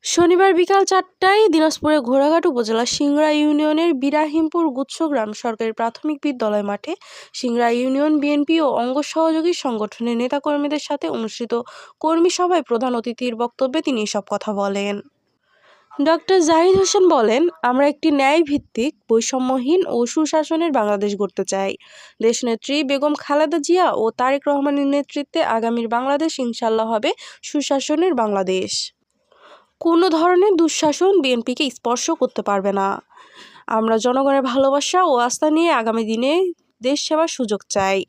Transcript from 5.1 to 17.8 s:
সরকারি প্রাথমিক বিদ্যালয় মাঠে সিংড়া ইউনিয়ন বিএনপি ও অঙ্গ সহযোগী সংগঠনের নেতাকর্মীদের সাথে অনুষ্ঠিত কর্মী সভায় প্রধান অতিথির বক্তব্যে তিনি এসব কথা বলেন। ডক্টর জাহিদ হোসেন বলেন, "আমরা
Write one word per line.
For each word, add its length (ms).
সরকারি 400
প্রাথমিক 500
বিদ্যালয় 420
মাঠে 280
সিংড়া 360
ইউনিয়ন 480
বিএনপি 420
ও 100
অঙ্গ 320
সহযোগী 500
সংগঠনের 640
নেতাকর্মীদের 680
সাথে 260
অনুষ্ঠিত 440
কর্মী 320
সভায় 340
প্রধান 300
অতিথির 420
বক্তব্যে 460
তিনি 200
এসব 280
কথা 220
বলেন। 440
ডক্টর 480
জাহিদ 360
হোসেন 320
বলেন, 340
"আমরা 240